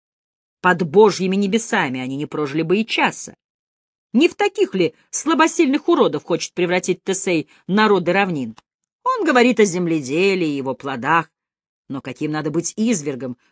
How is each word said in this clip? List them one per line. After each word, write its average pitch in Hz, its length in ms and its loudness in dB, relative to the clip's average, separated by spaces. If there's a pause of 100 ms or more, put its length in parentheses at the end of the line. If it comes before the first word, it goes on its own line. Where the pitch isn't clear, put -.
(600)
под 180 220 2
божьими 185 540 4
небесами 170 640 0
они 131 160 -6
не 147 100 -6
прожили 151 360 -4
бы 175 160 2
и 220 80 0
часа. - 500 -4 (760)
Не 302 160 4
в - 60 -4
таких 403 400 -2
ли 180 200 0 (160)
слабосильных 302 800 0
уродов 254 360 2
хочет - 280 -4
превратить 180 520 -2
Тесей 175 440 -2 (180)
народы 190 460 2
равнин? 185 440 -2 (480)
Он 494 200 -2
говорит 254 360 4
о 208 40 8
земледелии 170 840 0
и 143 80 -4
его 131 180 -4
плодах, 135 560 -2 (580)
но 131 140 -10
каким 147 300 -6
надо 151 180 -4
быть 160 260 -6
извергом, 143 640 -4 (140)